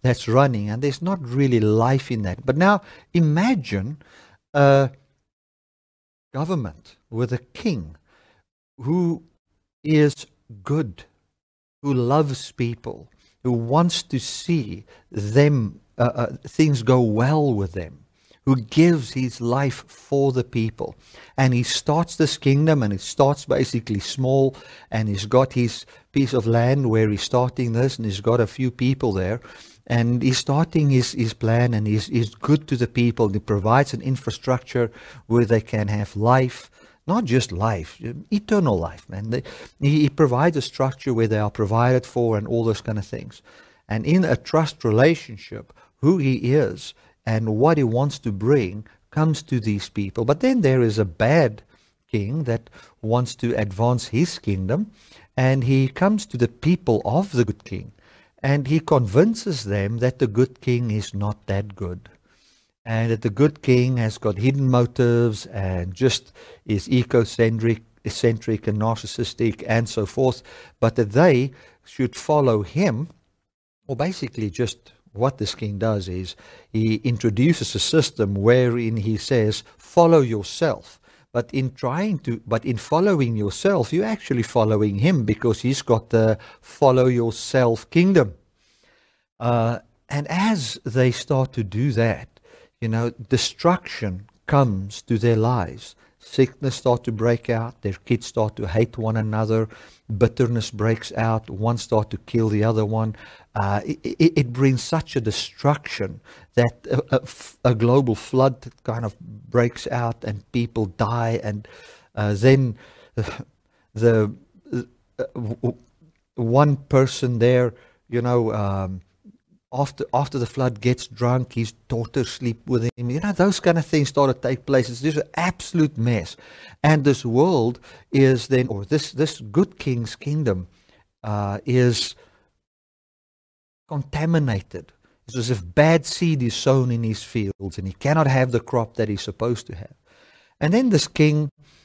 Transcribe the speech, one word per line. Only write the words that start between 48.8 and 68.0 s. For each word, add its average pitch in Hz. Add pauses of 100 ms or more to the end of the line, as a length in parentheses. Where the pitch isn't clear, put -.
comes 156
to 123
these 104
people. 104
But 143
then 262
there 131
is 110
a 107
bad 113 (480)
king 117
that 117 (300)
wants 120
to 120
advance 110
his 160
kingdom, 104 (460)
and 131
he 135
comes 202
to -
the 120
people 139
of 170
the 120
good -
king, - (500)
and 139
he 156
convinces 147
them 101
that 127
the 135
good 117
king 120
is 104
not 101
that 101
good, 90 (760)
and 113
that 110
the 117
good 143
king 123
has 110
got 101
hidden 135
motives 120
and 92
just - (340)
is 104
ecocentric, 117 (220)